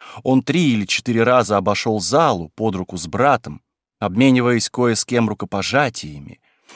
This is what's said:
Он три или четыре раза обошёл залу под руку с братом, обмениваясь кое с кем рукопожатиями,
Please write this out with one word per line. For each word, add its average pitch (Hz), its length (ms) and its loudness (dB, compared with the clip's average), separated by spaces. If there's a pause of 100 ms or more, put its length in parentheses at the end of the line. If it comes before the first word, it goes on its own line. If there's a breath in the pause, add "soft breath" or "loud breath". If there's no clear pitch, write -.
(220 loud breath)
Он 131 200 2
три 147 300 2
или 107 120 0
четыре 113 380 -2
раза 117 340 2
обошёл 104 440 0
залу 113 500 0
под 107 260 -4
руку 92 200 -6
с 80 100 -6
братом, 113 560 -2 (360)
обмениваясь 120 680 2
кое 120 260 0
с - 100 -2
кем 120 240 0
рукопожатиями, 104 1120 -6 (360 loud breath)